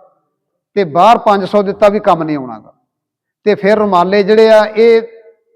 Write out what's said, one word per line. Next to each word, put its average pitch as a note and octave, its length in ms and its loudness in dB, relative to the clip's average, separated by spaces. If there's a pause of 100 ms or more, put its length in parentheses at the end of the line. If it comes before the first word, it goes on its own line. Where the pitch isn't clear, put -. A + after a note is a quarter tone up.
(720)
ਤੇ G3+ 100 -2
ਬਾਹਰ F3+ 340 2
ਪੰਜ G3+ 280 -2
ਸੌ G#3 160 -2
ਦਿੱਤਾ G3 280 0
ਵੀ G3+ 100 -2
ਕੰਮ F3+ 240 -2
ਨਹੀਂ D#3 140 -6
ਆਉਣਾ A#2+ 220 -14
ਗਾ। - 140 -20 (680)
ਤੇ G#3 120 0
ਫਿਰ G#3 220 0
ਰੁਮਾਲੇ G3 460 0
ਜਿਹੜੇ A3 260 2
ਆ, G#3+ 160 4
ਇਹ A3+ 360 2 (540)